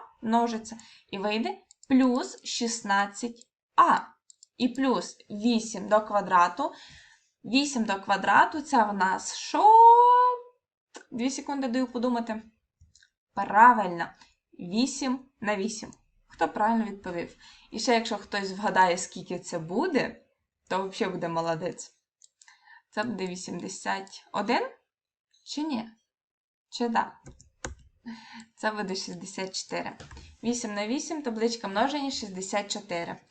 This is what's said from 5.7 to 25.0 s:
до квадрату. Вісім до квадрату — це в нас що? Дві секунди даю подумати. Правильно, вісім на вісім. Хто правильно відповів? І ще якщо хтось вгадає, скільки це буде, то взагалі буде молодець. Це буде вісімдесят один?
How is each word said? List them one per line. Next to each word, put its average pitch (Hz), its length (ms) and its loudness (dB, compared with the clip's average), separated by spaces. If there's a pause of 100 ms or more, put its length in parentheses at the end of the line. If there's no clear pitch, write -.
до 214 140 4
квадрату. 196 680 2 (760)
Вісім 254 380 0
до 202 120 -2
квадрату — 208 680 2
це 240 220 2
в 208 100 0
нас 185 420 -2
що? - 340 4 (1400)
Дві 247 180 -4
секунди 277 380 -6
даю 247 200 -2
подумати. 233 560 -4 (880)
Правильно, 202 720 4 (540)
вісім 254 680 -2 (140)
на 208 160 -2
вісім. 196 360 -6 (360)
Хто - 220 -2
правильно 220 360 0
відповів? 180 520 -10 (340)
І - 80 -10
ще 240 140 2
якщо 226 240 -2
хтось 196 340 -8
вгадає, 185 460 2
скільки 180 420 -10
це - 200 -8
буде, 214 640 -2 (480)
то 190 180 -2
взагалі 190 260 -6
буде 175 140 -6
молодець. 165 680 -6 (960)
Це 214 140 -6
буде 196 240 -6
вісімдесят 185 1040 -10
один? 240 360 -2 (800)